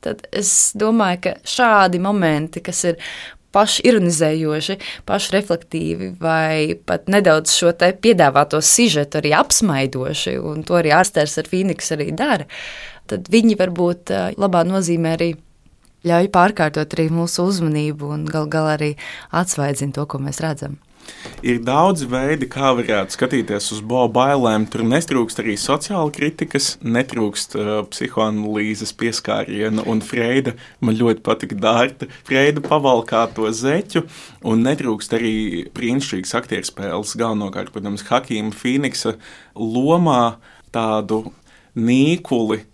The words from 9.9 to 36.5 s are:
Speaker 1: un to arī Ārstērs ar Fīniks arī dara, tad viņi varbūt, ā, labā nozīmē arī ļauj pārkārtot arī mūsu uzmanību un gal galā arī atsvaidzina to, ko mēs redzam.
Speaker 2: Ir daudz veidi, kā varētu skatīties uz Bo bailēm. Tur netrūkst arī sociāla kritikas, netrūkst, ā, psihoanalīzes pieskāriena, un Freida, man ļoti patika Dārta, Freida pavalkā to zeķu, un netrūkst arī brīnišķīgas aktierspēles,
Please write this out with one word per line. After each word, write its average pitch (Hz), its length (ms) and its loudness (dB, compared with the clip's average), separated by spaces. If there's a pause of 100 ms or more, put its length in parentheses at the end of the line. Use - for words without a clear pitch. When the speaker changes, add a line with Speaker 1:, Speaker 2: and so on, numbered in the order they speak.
Speaker 1:
un 156 260 -6
to 175 140 2
arī 156 160 4
Ārstērs 160 460 2
ar 156 100 -8
Fīniks 185 420 -2
arī 151 200 -4
dara, 190 340 -2 (580)
tad 180 260 -8
viņi 220 280 6
varbūt, 180 560 0
ā, 196 60 0 (140)
labā 185 300 2
nozīmē 170 520 0
arī 170 160 -2 (720)
ļauj 175 260 4
pārkārtot 170 640 2
arī 160 160 0
mūsu 170 340 -2
uzmanību 151 680 -2
un 151 100 -6
gal 151 240 -4
galā 156 300 0
arī 151 160 -2 (340)
atsvaidzina 143 680 -2
to, 147 80 -4
ko 139 160 -6
mēs 139 180 -6
redzam. 143 380 -6 (600)
Speaker 2:
Ir 120 200 0
daudz 151 460 2
veidi, 139 420 -2
kā 135 260 0
varētu 107 420 0
skatīties 110 560 -2
uz 107 100 -8
Bo 120 260 0
bailēm. 120 640 4
Tur 113 160 -4
netrūkst 123 560 0
arī 107 160 -2
sociāla 151 560 -2
kritikas, 147 680 -4
netrūkst, 117 720 -2
ā, 107 280 -2
psihoanalīzes 107 1120 -4
pieskāriena, 107 880 -4
un 110 200 -2
Freida, 123 480 -2 (220)
man 110 240 -2
ļoti 113 260 2
patika 110 320 -2
Dārta, 117 520 0 (100)
Freida 143 420 2
pavalkā 127 680 2
to 110 180 -2
zeķu, 143 560 -2 (360)
un 113 240 2
netrūkst 127 520 -2
arī 113 180 -2 (340)
brīnišķīgas 117 680 -4
aktierspēles, 98 800 -6